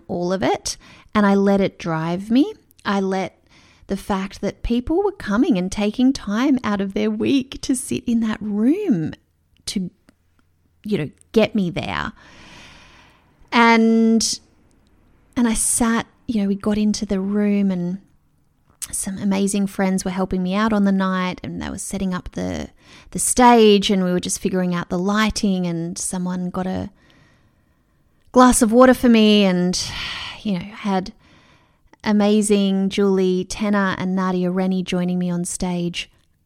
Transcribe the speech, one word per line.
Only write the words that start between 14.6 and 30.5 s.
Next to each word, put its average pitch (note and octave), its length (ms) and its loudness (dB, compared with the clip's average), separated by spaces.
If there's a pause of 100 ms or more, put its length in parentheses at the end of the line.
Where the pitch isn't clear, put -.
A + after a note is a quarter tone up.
and A#3+ 120 2
I A3 60 0
sat, A3+ 540 0 (200)
you A3+ 140 -2
know, G3 60 -2
we G3 80 0
got G#3 220 -2
into G#3+ 280 0
the G3 140 -2
room G3+ 520 0
and F3+ 280 -4 (920)
some - 260 -8
amazing G3 500 0
friends F#3+ 360 -2
were F#3 80 -6
helping F#3 320 -4
me F3+ 100 -4
out G#3+ 200 0
on G3+ 100 2
the G3 80 4
night, F#3 500 -2
and E3+ 200 -10
they D3+ 80 -8
were C3+ 80 -10
setting F#3+ 360 -6
up - 200 -10
the, - 360 -8 (420)
the F3+ 80 -8
stage, A3 680 6
and F#3+ 140 2
we F3+ 80 0
were F3+ 80 0
just F3+ 220 -8
figuring F3+ 340 -2
out F3 140 -6
the F3+ 100 -4
lighting, G3+ 680 0
and E3+ 320 -6
someone F3+ 520 -6
got F#3 180 -6
a F#3 220 -6 (1400)
glass B3 280 6
of A3 120 2
water B3+ 200 8
for B3+ 140 2
me, G#3+ 380 6
and, F3+ 440 0 (520)
you G#3+ 120 -4